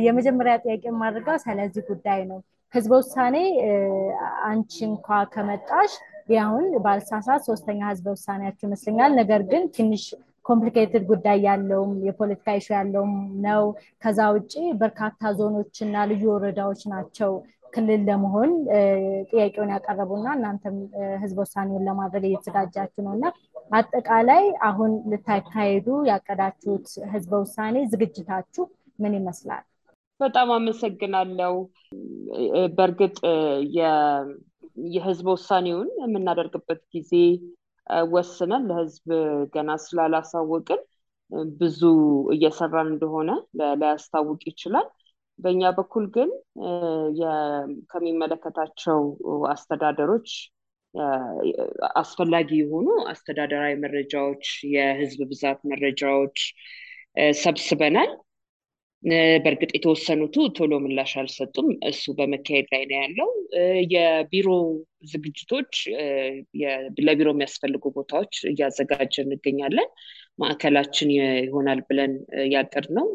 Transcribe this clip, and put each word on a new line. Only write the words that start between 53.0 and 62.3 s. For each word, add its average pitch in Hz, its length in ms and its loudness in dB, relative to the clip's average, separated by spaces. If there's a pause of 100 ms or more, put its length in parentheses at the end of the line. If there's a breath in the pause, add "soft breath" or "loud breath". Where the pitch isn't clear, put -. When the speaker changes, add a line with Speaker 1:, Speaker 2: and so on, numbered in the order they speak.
Speaker 2:
አስተዳደራዊ 147 720 -4
መረጃዎች፣ 143 680 -4 (260)
የህዝብ 139 560 0
ብዛት 139 400 -4
መረጃዎች፣ 139 720 0 (800 loud breath)
እ፣ 147 200 6
ሰብስበናል። 160 760 2 (920)
እ፣ 165 160 2 (200)
በእርግጥ 156 320 2
የተወሰኑቱ 156 680 0 (160)
ቶሎ 151 260 0
ምላሽ 135 380 -2
አልሰጡም። 135 520 -2 (180)
እሱ 143 180 -4 (100)
በመካሄድ 143 540 0